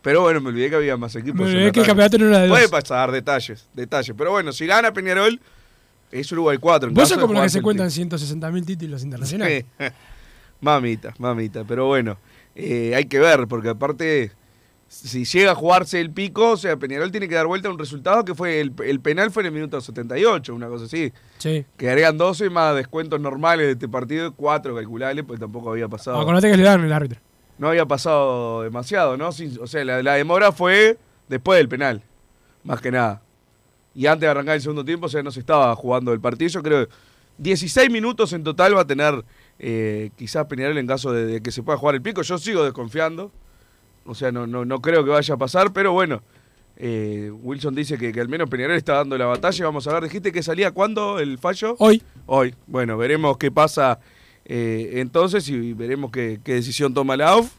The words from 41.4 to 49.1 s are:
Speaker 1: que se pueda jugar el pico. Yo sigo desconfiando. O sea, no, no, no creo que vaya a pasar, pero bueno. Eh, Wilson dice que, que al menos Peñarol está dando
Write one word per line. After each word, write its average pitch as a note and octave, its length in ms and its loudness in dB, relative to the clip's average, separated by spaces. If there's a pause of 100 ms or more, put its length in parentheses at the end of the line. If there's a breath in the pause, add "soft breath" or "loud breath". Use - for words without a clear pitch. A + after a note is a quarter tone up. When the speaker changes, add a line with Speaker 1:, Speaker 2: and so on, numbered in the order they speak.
Speaker 1:
que A#2 100 -8
se A#2 120 -10
pueda C#3+ 160 -2
jugar C#3+ 160 2
el B2+ 80 -6
pico. G3 180 -6
Yo E3 160 -4
sigo E3+ 260 0
desconfiando. D#3 680 -4 (720)
O B2 80 -14
sea, B2+ 180 -4
no, A#2+ 140 -6
no, B2 180 -6
no C3 160 -4
creo D#3 240 4
que C3+ 60 0
vaya D3 240 2
a C3 40 -2
pasar, F3+ 360 0
pero G3 200 2
bueno. E3+ 280 0 (540)
Eh, G#2+ 560 -6 (100)
Wilson C#3 320 -6
dice C#3+ 240 -4
que, A#2 160 -6
que A#2 80 -4
al A#2+ 80 -4
menos D3+ 220 -4
Peñarol C3+ 240 -2
está D3+ 220 0
dando C#3 200 -2